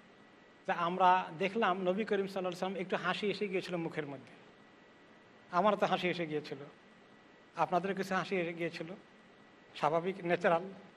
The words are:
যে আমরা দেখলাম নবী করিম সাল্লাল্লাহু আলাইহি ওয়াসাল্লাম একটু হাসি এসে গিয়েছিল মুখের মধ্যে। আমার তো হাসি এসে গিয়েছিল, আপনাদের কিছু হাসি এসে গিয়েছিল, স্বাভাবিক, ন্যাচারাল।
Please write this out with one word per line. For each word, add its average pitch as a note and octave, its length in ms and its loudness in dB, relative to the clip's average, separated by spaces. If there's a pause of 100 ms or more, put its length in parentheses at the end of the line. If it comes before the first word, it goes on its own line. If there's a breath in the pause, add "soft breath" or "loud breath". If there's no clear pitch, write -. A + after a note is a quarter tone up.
(680)
যে F#3+ 60 0
আমরা F#3 520 6 (140)
দেখলাম F#3+ 380 2
নবী F#3+ 280 0
করিম G3 220 0
সাল্লাল্লাহু F#3+ 100 -8
আলাইহি F#3 100 -4
ওয়াসাল্লাম F#3 340 -4
একটু F#3+ 160 -2
হাসি F3 340 -2
এসে G3 180 -4
গিয়েছিল F3+ 280 -4
মুখের D#3 300 -4
মধ্যে। C3+ 260 -14 (1200)
আমার F#3+ 260 4
তো G3 100 2
হাসি F3+ 220 0
এসে E3+ 180 -2
গিয়েছিল, D3+ 320 -6 (1000)
আপনাদের F3 380 0
কিছু F#3+ 200 -4
হাসি F#3 220 -2
এসে E3+ 160 -2
গিয়েছিল, E3 340 -6 (880)
স্বাভাবিক, F3 500 0
ন্যাচারাল। F3 380 4 (340)